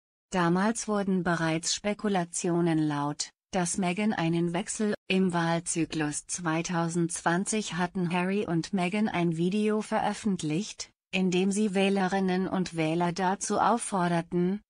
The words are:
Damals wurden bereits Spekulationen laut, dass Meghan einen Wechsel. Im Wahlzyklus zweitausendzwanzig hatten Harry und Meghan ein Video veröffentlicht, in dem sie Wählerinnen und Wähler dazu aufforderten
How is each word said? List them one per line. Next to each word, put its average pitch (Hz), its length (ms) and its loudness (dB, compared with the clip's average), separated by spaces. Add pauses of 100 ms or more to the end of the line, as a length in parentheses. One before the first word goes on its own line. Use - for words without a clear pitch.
(320)
Damals 185 560 2
wurden 196 360 0
bereits 165 520 0
Spekulationen 175 1040 0
laut, 147 500 -2 (220)
dass 180 260 -2
Meghan 202 360 0
einen 170 400 0
Wechsel. 208 400 -2 (160)
Im 190 240 2
Wahlzyklus 165 960 -2
zweitausendzwanzig 170 1500 -2
hatten 175 400 -2
Harry 185 340 0
und 165 240 0
Meghan 202 380 0
ein 170 260 0
Video 214 460 0
veröffentlicht, 202 1080 -2 (200)
in 185 180 2
dem 185 220 2
sie 202 240 0
Wählerinnen 190 720 2
und 180 300 -2
Wähler 165 340 2
dazu 190 480 0
aufforderten 180 1120 2